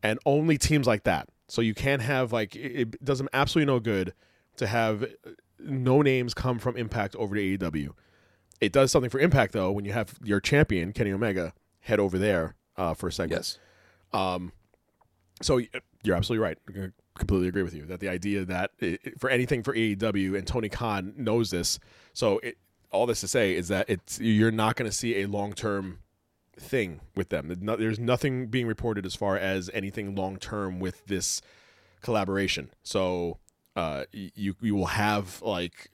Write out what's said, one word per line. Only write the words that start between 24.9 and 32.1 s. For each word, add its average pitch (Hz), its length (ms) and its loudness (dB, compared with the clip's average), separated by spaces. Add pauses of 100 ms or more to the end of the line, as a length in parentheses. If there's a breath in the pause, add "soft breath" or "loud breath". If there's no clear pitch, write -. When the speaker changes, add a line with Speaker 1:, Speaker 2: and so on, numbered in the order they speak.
Speaker 1:
see 117 280 -2
a 98 60 -2
long-term 101 720 -4 (600)
thing 95 420 -4 (160)
with 98 140 -4
them. 80 320 -4
No, 107 140 -2
there's 110 220 -2
nothing 123 500 0
being 120 180 -2
reported 110 400 -4
as - 80 -8
far 101 240 0
as 95 340 -2
anything 98 420 -6
long-term 95 640 -6
with 92 280 -8
this 98 340 -2 (640 soft breath)
collaboration. 98 640 0 (140)